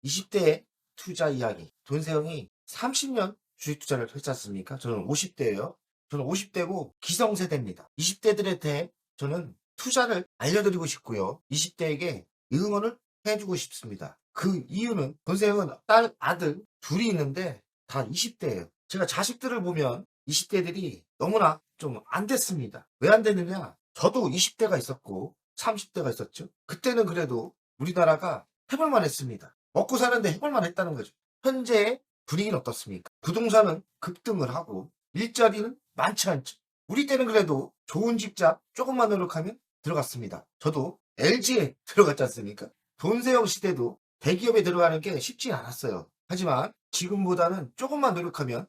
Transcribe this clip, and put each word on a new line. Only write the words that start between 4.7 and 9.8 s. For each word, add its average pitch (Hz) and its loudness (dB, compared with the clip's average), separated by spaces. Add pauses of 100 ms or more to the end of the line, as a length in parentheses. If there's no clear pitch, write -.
저는 107 -4
오십 147 -2
대예요. 107 -2 (340)
저는 143 -4
오십 180 -4
대고 175 -4
기성세대입니다. 175 -2
이십 165 -2
대들한테 180 0 (260)
저는 143 -4 (220)
투자를 240 0 (120)